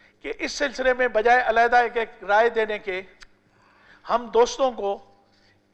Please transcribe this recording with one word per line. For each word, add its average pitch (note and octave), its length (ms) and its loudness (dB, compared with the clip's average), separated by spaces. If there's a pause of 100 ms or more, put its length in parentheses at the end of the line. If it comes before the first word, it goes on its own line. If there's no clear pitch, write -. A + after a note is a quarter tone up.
(240)
कि - 60 -8
इस - 280 -10
सिलसिले B3+ 360 -2
में B3 180 -2
बजाय A#3 300 4
अलहदा A#3 380 2
एक, A#3 160 -2
एक A3 280 -6
राय G#3 260 4
देने G#3+ 280 -4
के, F#3+ 240 -8 (1040)
हम A#3 240 -2
दोस्तों A#3+ 420 2
को G3+ 500 -8 (520)